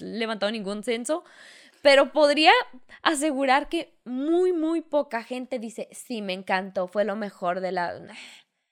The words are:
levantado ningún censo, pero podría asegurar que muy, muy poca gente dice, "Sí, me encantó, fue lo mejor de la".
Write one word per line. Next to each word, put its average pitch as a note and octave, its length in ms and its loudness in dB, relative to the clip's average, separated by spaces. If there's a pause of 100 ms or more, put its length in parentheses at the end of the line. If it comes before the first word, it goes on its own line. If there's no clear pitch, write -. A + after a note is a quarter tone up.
levantado G#3 500 -4
ningún G#3 320 -8
censo, B3 400 -4 (580)
pero C#4 300 6
podría D4+ 400 6 (520)
asegurar C#4 680 0
que E4+ 240 -6 (120)
muy, D#4+ 480 0
muy D#4+ 280 0
poca C#4+ 420 -4
gente B3+ 360 -8
dice, A3+ 320 -10
"Sí, A3+ 320 -10
me F#3+ 100 -4
encantó, F#3+ 540 -4
fue G#3 180 -2
lo G3 100 -4
mejor F#3+ 460 -6
de F#3 100 -4
la". F3 220 -4 (800)